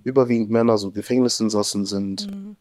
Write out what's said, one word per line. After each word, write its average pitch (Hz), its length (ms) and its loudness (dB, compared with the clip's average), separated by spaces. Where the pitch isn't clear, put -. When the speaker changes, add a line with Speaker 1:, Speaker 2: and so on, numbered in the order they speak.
Speaker 1:
überwiegend 120 460 2
Männer 117 280 4
so 98 120 -4
Gefängnisinsassen 104 960 0
sind, 98 440 -6
Speaker 2:
Mhm. 202 300 -14